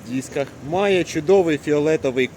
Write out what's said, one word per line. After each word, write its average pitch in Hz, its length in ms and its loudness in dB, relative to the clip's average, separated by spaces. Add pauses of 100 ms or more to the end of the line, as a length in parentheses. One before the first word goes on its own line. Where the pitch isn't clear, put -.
дисках, 131 380 -6 (220)
має 190 340 0
чудовий 165 540 2
фіолетовий 147 800 0